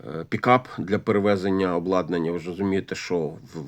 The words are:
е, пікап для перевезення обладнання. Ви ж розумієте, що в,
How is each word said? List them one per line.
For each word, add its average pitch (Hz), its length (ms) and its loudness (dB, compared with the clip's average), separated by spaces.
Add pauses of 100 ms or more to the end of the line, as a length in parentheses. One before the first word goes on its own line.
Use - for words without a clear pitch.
е, 80 240 -8
пікап 123 400 2 (100)
для 98 200 0
перевезення 98 800 2
обладнання. 85 560 0
Ви 87 60 -2
ж 82 100 -8
розумієте, 95 460 -2
що - 240 -2
в, 80 500 -6